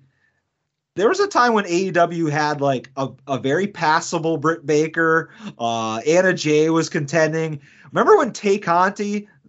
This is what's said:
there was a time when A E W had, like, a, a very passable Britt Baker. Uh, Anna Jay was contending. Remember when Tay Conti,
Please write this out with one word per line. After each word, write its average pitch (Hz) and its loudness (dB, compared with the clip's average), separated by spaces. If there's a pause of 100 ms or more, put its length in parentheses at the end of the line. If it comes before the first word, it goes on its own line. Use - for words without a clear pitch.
(960)
there 196 2
was 381 0
a 403 0
time 247 2
when 202 0
A 180 -10
E 180 0
W 170 2
had, 151 -2
like, 135 -2
a, 135 -4 (180)
a 131 -4
very 139 -2
passable 165 -2
Britt 156 -2
Baker. 160 0 (280)
Uh, 113 -4
Anna 180 4
Jay 151 2
was 160 0
contending. 160 -2 (300)
Remember 330 4
when 262 0
Tay 202 0
Conti, 202 -2 (200)